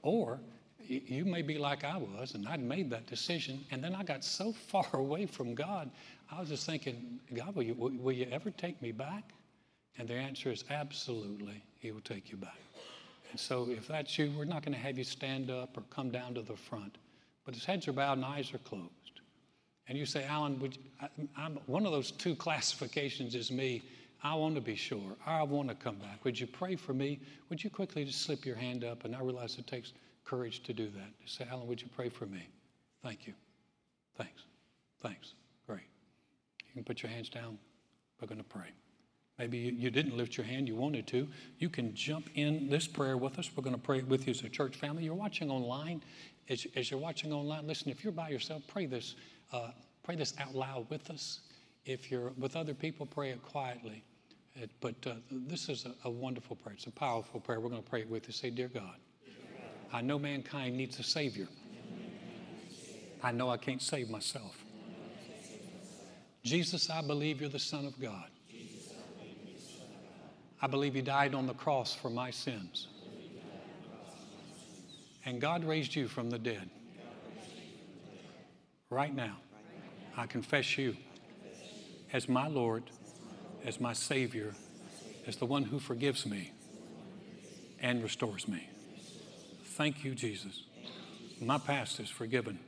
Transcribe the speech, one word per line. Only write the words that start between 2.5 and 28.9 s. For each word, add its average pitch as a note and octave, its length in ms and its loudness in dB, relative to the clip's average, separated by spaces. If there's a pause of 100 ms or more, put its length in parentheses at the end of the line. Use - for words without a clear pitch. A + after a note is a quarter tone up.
made C#3 300 2
that A2+ 160 -2
decision, C#3 640 0
and C3 120 0
then F#3 120 2
I G3 80 -2
got C#3 200 0
so G#3+ 300 2
<laughs> - 140 -8
far F#3+ 260 6
away C#3+ 320 4
from A#2+ 300 0
God, D#3 340 0 (420)
I D#3+ 80 -6
was E3+ 100 -2
just C#3+ 160 0
thinking, B2 540 -2 (140)
"God, E3 220 -2
will C3+ 80 4
you, A#2 100 4
will, B2+ 180 2
will B2+ 220 4
you B2 180 2
ever E3+ 200 0
take - 300 -2
me A#2 100 0
back?" D3 420 -4 (640)
And A#2 100 -4
the A#2+ 60 0
answer C3+ 360 0
is G#2+ 200 -2
absolutely, G#2 920 -2 (180)
he A2+ 120 -6
will G#2+ 100 -8
take G2 300 -6
you G2+ 60 -8
back. F#2+ 200 -10 (760)
And A2+ 80 -6
so B2 300 2
if A2 180 -2
that's D3+ 300 0
you, D3 200 6
we're D3 80 0
not D3+ 180 0
gonna C#3+ 140 0
have C3 200 0
you B2+ 60 0
stand C3+ 480 0
up B2+ 260 -4
or A2 120 -4
come C3 200 0
down B2 260 -2
to A#2+ 60 0
the A2 140 -4
front. G#2 420 -8 (460)
But B2+ 120 -8
as A#2 100 -4
heads F3+ 240 4
are C3+ 40 2
bowed C#3 240 8
and C3 80 2
eyes C#3 280 0
are B2+ 60 -4
closed, - 600 -10 (680)
and C3+ 80 0
you D3 80 2
say, C#3 180 2
"Alan, C#3+ 380 4
would C3+ 160 0
you, - 60 -16 (180)
I, C#3+ 80 -6 (260)
I'm, D3+ 300 -2
one F3+ 200 6
of F#3 60 6
those C#3 200 4
two E3+ 240 2
<laughs> - 100 -6
classifications C3+ 880 2
is A#2+ 160 0
me. B2+ 320 2 (400)
I D3 120 4
want D#3 200 6
to C3+ 60 4
be A2 140 0
sure. G2+ 500 -2
I D#3+ 180 4
want C#3+ 240 4
to A#2 80 0
come A2 200 -2
back. G2+ 280 -8
Would A#2+ 160 4
you B2 80 0
pray F#3 300 0
for - 160 -2
me?" C#3 260 2 (300)
Would E3 120 -2
you G#3+ 80 0
quickly D#3+ 360 0
just C3 160 -2
slip C#3 240 0
your B2+ 100 0
hand B2 300 0
up? A#2 180 -2